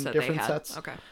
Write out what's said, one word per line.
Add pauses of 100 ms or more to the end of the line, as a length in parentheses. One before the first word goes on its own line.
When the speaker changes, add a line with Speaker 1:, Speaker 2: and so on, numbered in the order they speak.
Speaker 1:
that
they
Speaker 2:
different
Speaker 1:
had.
Speaker 2:
sets.
Speaker 1:
Okay. (180)